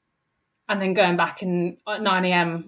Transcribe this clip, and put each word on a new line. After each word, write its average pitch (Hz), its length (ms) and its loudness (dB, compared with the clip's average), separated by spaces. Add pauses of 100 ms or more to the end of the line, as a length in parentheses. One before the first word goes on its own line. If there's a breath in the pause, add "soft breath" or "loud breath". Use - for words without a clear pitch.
(720)
and 202 100 -2
then 190 140 0
going 180 240 4
back 170 240 -2
and 175 340 -2 (100)
at 208 140 -6
nine 185 240 0
A 180 80 2
M 170 360 0